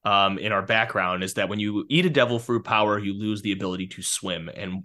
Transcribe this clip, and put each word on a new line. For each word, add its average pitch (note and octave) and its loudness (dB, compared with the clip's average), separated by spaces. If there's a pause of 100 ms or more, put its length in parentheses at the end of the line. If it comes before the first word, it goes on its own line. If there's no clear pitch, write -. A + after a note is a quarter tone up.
um, G2 4
in G#2+ -2
our G2 2
background F#2+ 0
is F#2 -6
that G2 0
when G#2 -4
you G#2 -2
eat E3+ 4
a F3+ 4
devil B2 4
fruit A#2 -2
power, G#2+ 2
you G2 -4
lose G#2+ -2
the G2+ -2
ability F#2 -4
to F#2+ -14
swim, E2+ -6
and F#2 -8